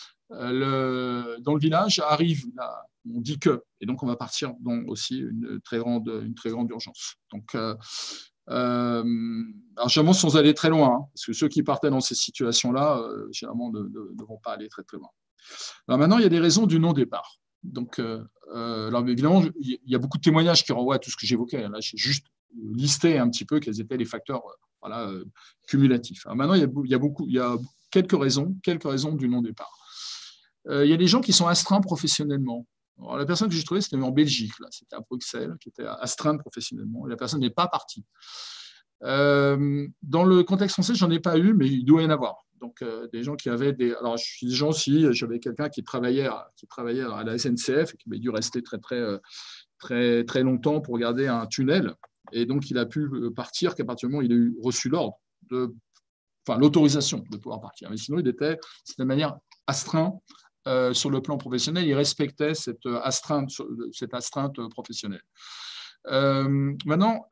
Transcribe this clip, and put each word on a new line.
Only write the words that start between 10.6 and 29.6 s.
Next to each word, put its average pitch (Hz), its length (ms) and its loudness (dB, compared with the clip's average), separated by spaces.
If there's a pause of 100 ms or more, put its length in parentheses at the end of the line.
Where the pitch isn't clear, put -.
loin, 143 240 6
hein, 139 180 -2
parce - 140 -12
que 117 60 -6
ceux 147 160 0
qui 147 140 2
partaient 139 280 0
dans 131 100 2
ces 123 140 -4
situations-là, 127 840 0
euh, 107 320 -8
généralement, 117 380 -8
ne, 107 100 -6
ne, 101 360 -10
ne 107 80 -14
vont 107 140 -16
pas 113 140 -10
aller 107 160 -10
très, - 160 -16
très - 120 -16
loin. 73 120 -16 (800)
Alors 131 120 2
maintenant, 180 200 6
il 233 40 6
y 202 40 6
a 170 40 8
des 170 100 4
raisons 170 260 6
du 160 120 6
non-départ. 143 580 2 (260)
Donc, 123 360 -8
euh, 113 240 -6 (320)
euh, 117 340 -4
alors, 120 200 0
évidemment, 147 320 6
je, 165 80 4 (120)
il 127 260 -4
y 127 80 0
a 127 40 4
beaucoup 139 200 -2
de - 40 -4
témoignages 160 420 6
qui - 80 -2
renvoient 127 240 2
à - 20 0
tout 123 120 -8
ce - 60 -8
que 107 100 -8
j'évoquais. 120 420 -2
Là, 107 120 -8
j'ai - 160 -10
juste 139 300 -2 (480)
listé 143 440 2
un 120 120 4
petit 113 160 -6
peu 151 140 0
quels 113 200 -6
étaient 113 160 -6
les 117 80 -2
facteurs, 120 420 -8
euh, 92 60 -18 (300)
voilà, 107 260 -8
euh, 95 160 -10 (420)
cumulatifs. 131 600 2
Alors 113 100 -8
maintenant, 147 180 2
il 180 60 6
y 147 40 4
a, 131 40 0 (160)
il 127 60 -6
y 131 40 4
a 123 40 4
beaucoup, 143 280 -2
il 123 80 -2
y 127 40 2
a 123 180 -2 (340)
quelques 185 280 4
raisons, 139 440 0
quelques 165 220 -2
raisons 147 300 -2
du 135 140 0
non-départ. 117 440 -2 (960)